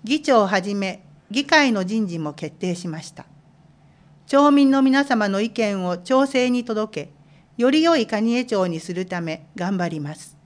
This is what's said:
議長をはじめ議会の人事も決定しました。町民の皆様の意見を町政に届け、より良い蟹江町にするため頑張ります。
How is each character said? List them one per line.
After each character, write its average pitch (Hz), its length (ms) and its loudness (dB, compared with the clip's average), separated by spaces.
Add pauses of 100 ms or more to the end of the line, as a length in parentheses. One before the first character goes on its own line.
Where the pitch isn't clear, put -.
議 285 180 -2
長 240 220 4
を 196 40 0
は 190 140 0
じ 202 140 -6
め 190 280 -6 (280)
議 277 140 -2
会 285 260 4
の 202 120 0
人 214 220 -2
事 170 140 -6
も 151 140 -6
決 151 220 -12
定 180 200 -4
し 180 120 -12
ま 160 140 -8
し - 80 -16
た。 - 160 -20 (1000)
町 285 240 6
民 277 180 6
の 269 140 4
皆 269 220 4
様 226 220 0
の 196 140 -2
意 226 80 -2
見 202 360 -4
を 180 120 -2
町 254 220 2
政 254 340 0
に 240 120 -2
届 214 400 -6
け、 - 60 -20 (460)
よ 240 140 4
り 311 100 4
良 330 160 4
い 220 80 0
蟹 226 300 -2
江 247 100 -2
町 196 220 0
に 165 120 -6
す 175 140 -10
る 180 140 -6
た 175 140 -6
め 160 340 -8
頑 185 200 -4
張 175 140 -2
り 160 100 -8
ま 147 140 -8
す。 - 320 -20